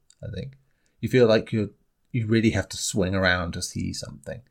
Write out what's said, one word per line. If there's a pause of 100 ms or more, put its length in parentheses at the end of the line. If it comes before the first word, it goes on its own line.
(220)
I
think. (420)
You
feel
like
you're, (420)
you
really
have
to
swing
around
to
see
something,